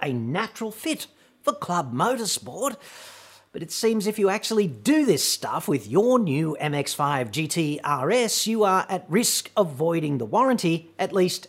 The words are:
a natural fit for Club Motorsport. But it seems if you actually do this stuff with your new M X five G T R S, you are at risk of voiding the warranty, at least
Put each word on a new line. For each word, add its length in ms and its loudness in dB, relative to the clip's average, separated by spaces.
a 100 -2
natural 580 -4
fit 360 -6
for 80 0
Club 420 -4
Motorsport. 840 -2
But 100 -10
it 80 -12
seems 380 0
if 100 -4
you 120 4
actually 360 0
do 400 2
this 160 4
stuff 460 -2
with 180 0
your 320 4
new 380 0
M 180 -2
X 180 -2
five 380 0
G 160 -4
T 380 -2
R 260 0
S, 380 0
you 160 2
are 240 4
at 200 -4
risk 480 0
of 180 2
voiding 440 0
the 60 -2
warranty, 720 0
at 140 -2
least 360 0